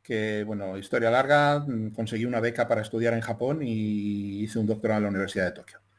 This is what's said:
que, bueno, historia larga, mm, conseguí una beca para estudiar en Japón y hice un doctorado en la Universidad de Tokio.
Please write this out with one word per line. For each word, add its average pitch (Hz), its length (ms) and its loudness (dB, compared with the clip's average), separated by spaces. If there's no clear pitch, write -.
que, 107 440 -2
bueno, 101 320 -6
historia 113 320 0
larga, 147 500 6
mm, 113 340 -4
conseguí 113 320 -2
una 120 160 0
beca 117 260 0
para 110 140 2
estudiar 113 320 0
en 113 80 0
Japón 120 420 -2
y 104 800 -2
hice 107 160 -4
un 107 80 2
doctorado 107 300 0
en 104 60 2
la 104 60 0
Universidad 95 360 -2
de 87 80 -2
Tokio. - 260 -20